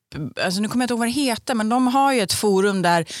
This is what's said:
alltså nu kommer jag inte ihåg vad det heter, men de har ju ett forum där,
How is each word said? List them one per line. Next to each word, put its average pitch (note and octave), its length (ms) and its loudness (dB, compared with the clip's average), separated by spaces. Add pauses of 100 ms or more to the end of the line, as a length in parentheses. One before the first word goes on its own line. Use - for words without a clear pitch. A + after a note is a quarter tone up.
(440)
alltså F#3 180 -2
nu G#3+ 60 -2
kommer A#3+ 160 -2
jag - 20 -4
inte A#3+ 80 -2
ihåg A3+ 60 -4
vad A#3 80 -2
det A#3+ 40 -2
heter, B3+ 440 -2
men G#3+ 140 -2
de B3+ 180 2
har C4+ 260 2
ju A#3 80 2
ett F#3 120 -2
forum G3 480 2
där, E3+ 240 2 (140)